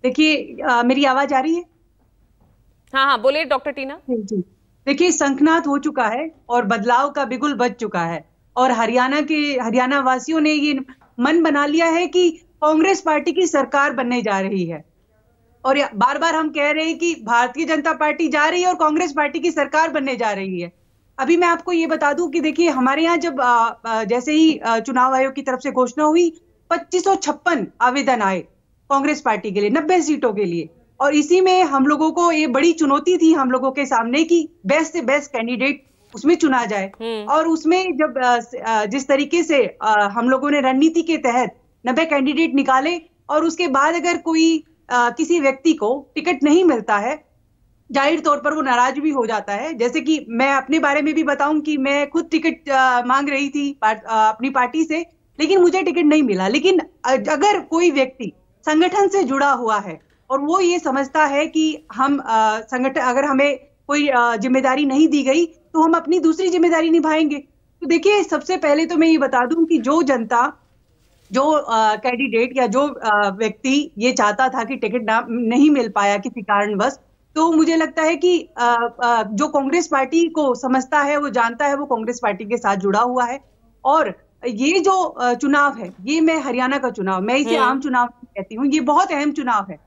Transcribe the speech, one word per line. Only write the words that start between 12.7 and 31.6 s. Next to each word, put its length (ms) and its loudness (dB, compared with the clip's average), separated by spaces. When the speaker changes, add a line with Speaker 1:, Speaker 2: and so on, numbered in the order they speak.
Speaker 1:
पार्टी 320 0
की 140 0
सरकार 460 0
बनने 300 -2
जा 180 -2
रही 260 -4
है। 180 -10
और 140 2
या-, 160 -2
बार-बार 400 0
हम 140 0
कह 220 -2
रहे 140 -2
हैं 140 -4
कि 160 -2
भारतीय 500 -2
जनता 280 -2
पार्टी 360 -2
जा 200 0
रही 140 0
है 60 2
और 60 0
कांग्रेस 380 0
पार्टी 280 -4
की 100 0
सरकार 400 0
बनने 260 -4
जा 160 -2
रही 280 -6
है। 120 -10
अभी 180 2
मैं 120 2
आपको 240 -2
ये 140 0
बता 260 0
दूं 180 -4
कि 100 -2
देखिए, 280 0
हमारे 340 0
यहाँ 140 2
जब, 240 -4
अ, 440 2
अ, 200 -2
जैसे 280 -2
ही, 260 4
अ, 200 0
चुनाव 360 0
आयोग 200 0
की 80 -8
तरफ 200 -4
से 80 -4
घोषणा 340 0
हुई, 360 2
पच्चीस 340 -2
सौ 100 4
छप्पन 520 -2
आवेदन 420 0
आए 220 -2
कांग्रेस 300 0
पार्टी 300 -2
के 100 -2
लिए 100 0
नब्बे 320 2
सीटों 300 -2
के 120 -2
लिए, 260 -6
और 140 0
इसी 260 4
में 220 4